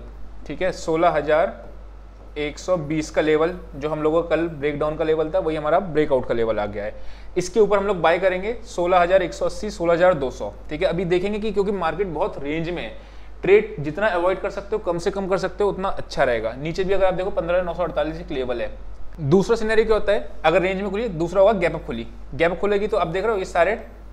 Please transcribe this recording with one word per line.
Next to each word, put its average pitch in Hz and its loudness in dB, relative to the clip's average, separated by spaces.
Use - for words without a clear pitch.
ठीक 143 -6
है, 180 0
सोलह 165 2
हज़ार 156 2
एक 147 -6
सौ 185 0
बीस 151 -2
का 165 2
लेवल, 156 4
जो 143 -4
हम 156 -4
लोगों 156 4
का 170 -4
कल 165 2
breakdown 147 -2
का 165 0
लेवल 156 0
था, 190 0
वही 160 0
हमारा 156 2
breakout 147 2
का 131 0
लेवल 113 2
आ 104 0
गया 101 -6
है। 107 -6
इसके 180 0
ऊपर 202 6
हम 196 0
लोग 196 0
बाय 170 4
करेंगे 190 0
सोलह 180 2
हज़ार 185 4
एक 175 -4
सौ - -4
अस्सी, 208 -4
सोलह 170 0
हज़ार 180 6
दो 135 -2
सौ, 104 -8
ठीक 151 -4
है। 185 4
अभी 170 -2
देखेंगे 190 0
कि 214 -2
क्योंकि 196 0
market 180 -2
बहुत 165 -4
range 156 -4
में 170 -6
है, 113 -10
Trade 208 6
जितना 156 0
avoid 185 0
कर 196 -4
सकते 196 -6
हो, 208 -2
कम 175 0
से 185 -2
कम 196 -4
कर 190 0
सकते 180 -2
हो, 202 2
उतना 190 -2
अच्छा 175 -2
रहेगा। 113 2
नीचे 160 -4
भी 190 2
अगर 190 6
आप 185 4
देखो 185 -2
पन्द्रह 175 0
हज़ार 185 0
नौ 170 -4
सौ 170 -2
अड़तालीस 160 -2
एक 170 -10
लेवल 123 -2
है। 107 -4
दूसरा 175 4
scenario 220 2
क्या 214 6
होता 202 2
है, - -2
अगर 170 6
range 185 0
में 202 -4
खुली, 220 -2
दूसरा 170 2
होगा 208 8
gap 170 0
up 156 -10
खुली, 117 -6
Gap 165 4
up 180 -4
खुलेगी 202 0
तो 214 0
आप 175 2
देख 185 -2
रहे 226 2
हो 196 0
ये 190 -4
सारे 190 2